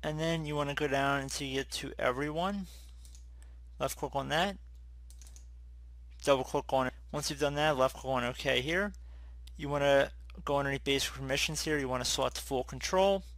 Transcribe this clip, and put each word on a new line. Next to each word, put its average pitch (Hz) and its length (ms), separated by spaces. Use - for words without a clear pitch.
And 151 160
then 160 280
you 147 100
wanna 143 200
go 147 120
down 139 320
until 135 260
you 131 100
get 135 160
to - 280
everyone. 160 680
Left 135 180
click 143 180
on 135 140
that. 185 260
Double 135 220
click - 260
on 131 160
it. 127 60
Once 147 180
you've 143 100
done 143 160
that, 147 220
left 131 200
click - 80
on 131 180
OK 127 380
here. 180 320
You 151 100
wanna 139 440
go 143 120
underneath 139 280
basic 139 260
permissions 135 520
here. 156 140
You 135 120
wanna 127 160
select 127 340
full 127 240
control 190 600